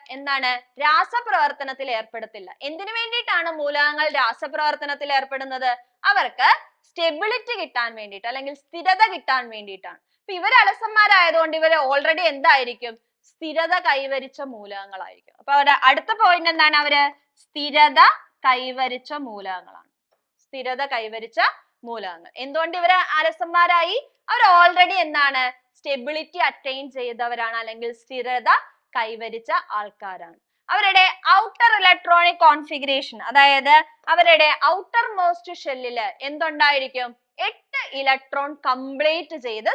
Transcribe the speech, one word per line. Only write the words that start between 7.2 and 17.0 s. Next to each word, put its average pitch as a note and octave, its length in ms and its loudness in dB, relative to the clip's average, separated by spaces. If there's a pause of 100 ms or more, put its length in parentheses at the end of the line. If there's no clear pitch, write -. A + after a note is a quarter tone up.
കിട്ടാൻ A#3+ 340 -6
വേണ്ടിയിട്ട് G#3 320 -14
അല്ലെങ്കിൽ C4+ 280 -8
സ്ഥിരത F#4 580 -2
കിട്ടാൻ C4 360 -4
വേണ്ടിയിട്ടാണ്. G3 480 -16
അപ്പൊ - 360 -18
ഇവർ F#4 220 -2
അലസന്മാരായതുകൊണ്ട് G4 1000 2
ഇവര് D#4+ 200 2
already D4 440 0
എന്തായിരിക്കും? C4+ 800 0 (260)
സ്ഥിരത E4 540 -4
കൈവരിച്ച C4+ 600 -4
മൂലകങ്ങളായിരിക്കും. G3 1000 -16
അപ്പൊ - 140 -4
അവരുടെ C#4+ 200 6
അടുത്ത C#4+ 400 2
പോയിന്റ് F4+ 380 2
എന്താണ്? D#4 260 2
അവര് D4 360 2 (240)